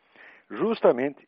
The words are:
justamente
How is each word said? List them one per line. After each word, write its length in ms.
justamente 800